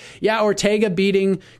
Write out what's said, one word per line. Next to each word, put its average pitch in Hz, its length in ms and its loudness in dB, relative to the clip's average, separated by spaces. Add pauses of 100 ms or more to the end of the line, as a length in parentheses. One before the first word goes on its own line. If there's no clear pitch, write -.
(200)
Yeah, 220 220 0
Ortega 208 480 0
beating 190 500 0 (200)